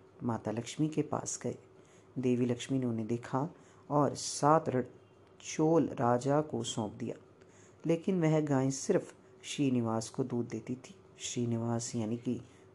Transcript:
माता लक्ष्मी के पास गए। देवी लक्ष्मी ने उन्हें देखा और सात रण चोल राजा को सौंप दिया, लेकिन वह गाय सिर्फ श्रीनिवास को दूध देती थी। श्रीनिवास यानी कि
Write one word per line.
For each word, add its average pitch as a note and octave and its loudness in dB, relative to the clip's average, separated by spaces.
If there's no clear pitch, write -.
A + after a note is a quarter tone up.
माता A2 -2
लक्ष्मी A#2+ -2
के D3+ 0
पास - -6
गए। A#2 -4
देवी B2 2
लक्ष्मी A#2+ -2
ने B2+ -2
उन्हें A2+ -2
देखा C3 -2
और C#3 2
सात D3+ 2
रण B2 0
चोल D#3 4
राजा C3 2
को A#2+ -4
सौंप A2+ -4
दिया, A2+ -8
लेकिन E3+ 0
वह D#3 6
गाय C3+ 2
सिर्फ - -2
श्रीनिवास A#2 0
को - -4
दूध A#2+ -2
देती A#2 -8
थी। - -16
श्रीनिवास A#2 -2
यानी A2+ -2
कि A#2 -4